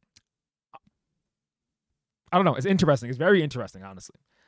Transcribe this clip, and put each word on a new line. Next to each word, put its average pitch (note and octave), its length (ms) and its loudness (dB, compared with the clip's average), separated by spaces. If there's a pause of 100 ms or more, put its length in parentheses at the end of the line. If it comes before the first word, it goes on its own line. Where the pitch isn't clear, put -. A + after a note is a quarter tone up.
(2250)
I F3 60 0
don't G3 80 4
know. D3 120 2
It's C3 100 -4
interesting. D3+ 420 2
It's B2 100 -8
very F3 240 2
interesting, A#2 400 -10
honestly. F#2+ 380 -20 (280)